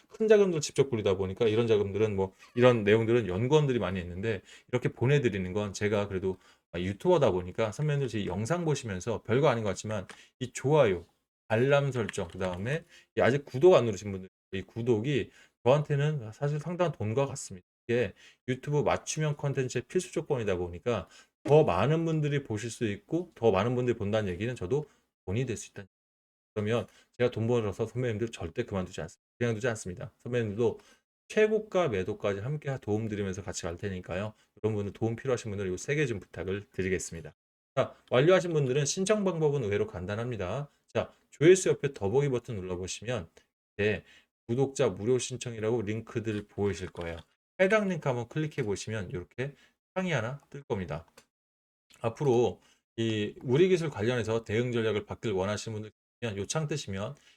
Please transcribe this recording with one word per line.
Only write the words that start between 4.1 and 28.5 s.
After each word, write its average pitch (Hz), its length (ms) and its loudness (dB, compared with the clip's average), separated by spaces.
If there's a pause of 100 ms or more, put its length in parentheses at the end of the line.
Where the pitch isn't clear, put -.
이렇게 - 200 0
보내드리는 107 640 0
건 104 180 -2
제가 101 360 0
그래도, 95 300 -4 (340)
아, 85 80 -6
유튜버다 113 520 2
보니까 92 400 -2
선배님들 143 380 -2
제 107 160 -4
영상 113 400 -2
보시면서 110 580 -4
별거 135 240 2
아닌 117 160 2
것 104 60 -2
같지만 101 380 -6 (320)
이 123 120 -6
좋아요, 120 540 2 (420)
알람 139 440 2
설정, 101 360 -4
그다음에 95 560 -6 (320)
이 110 60 2
아직 127 240 4
구독 170 300 6
안 123 100 6
누르신 101 260 -4
분들 92 180 -8 (240)
이 95 100 -4
구독이 117 680 0 (320)
저한테는 143 680 2
사실 147 260 -4
상당한 170 320 -2
돈과 113 360 -2
같습니다. 98 380 -12 (220)
이게 117 260 0 (340)
유튜브 143 340 -2
맞춤형 151 560 0
콘텐츠의 131 500 -4
필수 - 240 -2
조건이다 120 460 -2
보니까 87 500 -4 (360)
더 147 200 8
많은 123 420 2
분들이 147 380 0
보실 110 260 -6
수 117 160 -4
있고 131 480 -4
더 113 180 4
많은 101 220 4
분들이 123 240 0
본다는 104 340 0
얘기는 107 240 -4
저도 120 320 -2 (380)
돈이 113 220 -2
될 107 100 -4
수 - 120 -14
있다는 98 180 -16
얘기입니다. - 140 -20 (520)
그러면 107 340 -2 (300)
제가 123 140 2
돈 110 160 -2
벌어서 113 400 0
선배님들 117 420 -4
절대 - 340 -8